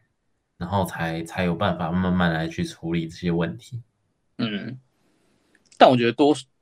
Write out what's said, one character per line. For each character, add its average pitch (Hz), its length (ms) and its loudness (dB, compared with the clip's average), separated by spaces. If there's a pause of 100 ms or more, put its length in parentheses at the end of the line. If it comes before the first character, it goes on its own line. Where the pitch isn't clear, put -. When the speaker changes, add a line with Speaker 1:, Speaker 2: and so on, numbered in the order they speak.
(560)
Speaker 1:
然 87 140 -8
后 98 140 2
才， 82 400 -4
才 - 180 -4
有 87 120 2
办 90 220 0
法 85 140 -4
慢 92 220 0
慢 90 200 2
来 80 140 -2
去 82 180 -6
处 82 280 -8
理 82 160 -2
这 - 80 -14
些 87 160 -2
问 85 260 -2
题。 - 240 -14 (560)
Speaker 2:
嗯， 117 400 -6 (960)
但 - 140 8
我 127 60 6
觉 120 100 2
得 117 60 2
多 131 200 4
数， - 140 -6 (160)